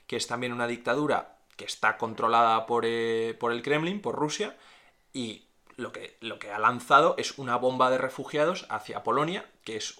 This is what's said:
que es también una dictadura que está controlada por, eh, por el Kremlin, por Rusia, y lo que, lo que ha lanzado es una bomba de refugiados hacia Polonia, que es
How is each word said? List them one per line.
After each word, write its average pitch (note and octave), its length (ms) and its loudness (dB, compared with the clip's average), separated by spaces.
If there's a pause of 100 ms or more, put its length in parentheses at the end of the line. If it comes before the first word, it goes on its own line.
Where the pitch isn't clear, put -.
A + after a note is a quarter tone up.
que - 80 -4
es A2+ 120 -2
también B2 260 -4
una A#2+ 140 -2
dictadura A#2+ 720 -2 (180)
que G#2 80 -14
está - 320 0
controlada A2+ 680 2
por, A#2 220 0
eh, A2+ 500 -2
por A#2 140 0
el A#2+ 100 -4
Kremlin, D#3+ 380 -2
por A#2+ 160 -6
Rusia, D3+ 400 -4 (560)
y A#2 320 -8 (320)
lo A2+ 160 -10
que, - 300 -16
lo A2 180 -10
que G#2+ 120 -12
ha G#2 80 -6
lanzado C3+ 580 6
es - 200 -4
una B2+ 200 -2
bomba B2+ 340 4
de B2+ 60 4
refugiados D3 720 -2
hacia A2 340 -8
Polonia, D3+ 420 0 (180)
que A2+ 120 -8
es - 240 -8